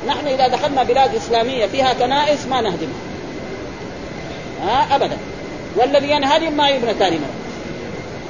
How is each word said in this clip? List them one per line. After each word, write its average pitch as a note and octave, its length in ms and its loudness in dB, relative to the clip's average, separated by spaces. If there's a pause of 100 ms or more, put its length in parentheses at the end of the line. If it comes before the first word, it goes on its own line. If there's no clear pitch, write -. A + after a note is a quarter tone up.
نحن C#4 200 -2
إذا C4 220 4
دخلنا C4 340 2
بلاد A#3+ 320 4
إسلامية A3+ 520 0
فيها C4 260 2
كنائس C#4 540 2
ما B3+ 140 0
نهدمها. F3 400 -4 (1700)
ها؟ C4+ 300 4
أبدًا. F3 200 2 (600)
والذي C#4 340 4
ينهدم D4 420 4
ما D4 160 4
يبنى A#3+ 260 2
ثاني F#3 220 4
مرة. D3 260 -6 (880)